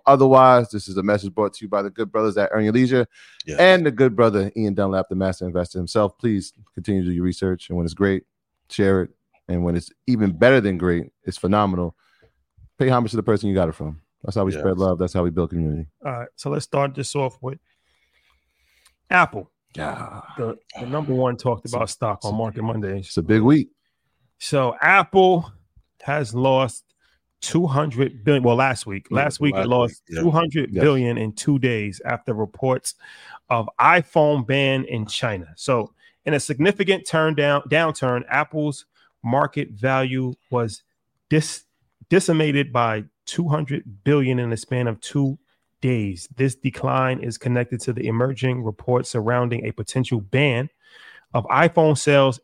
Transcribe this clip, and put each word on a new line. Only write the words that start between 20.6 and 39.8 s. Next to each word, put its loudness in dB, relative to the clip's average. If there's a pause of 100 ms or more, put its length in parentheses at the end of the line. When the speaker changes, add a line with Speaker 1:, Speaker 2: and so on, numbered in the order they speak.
Speaker 3:
the -10
number -4
one 2
talked -2
about -4
stock -6
on -2
Market -6
Mondays. -6
Speaker 1:
It's -6
a 0
big 4
week. 4 (680)
Speaker 3:
So -2
Apple 4 (520)
has -4
lost 0 (580)
two 0
hundred -2
billion. 2
Well, 6
last 0
week. -10
Speaker 2:
Yeah, -2
Speaker 3:
Last -2
week 2
it 0
Speaker 2:
last 0
Speaker 3:
lost 0
Speaker 2:
week, -8
yeah. -2
Speaker 3:
two 2
hundred 0
billion 2
Speaker 1:
Yes. -4
Speaker 3:
in -6
two 0
days -2
after -6
reports -4 (540)
of 0 (100)
iPhone 4
ban 0
in -6
China. -6
So -2 (320)
in 0
a 2
significant 0
turn 0
down, 0
downturn, 0
Apple's -4 (380)
market -2
value -2 (160)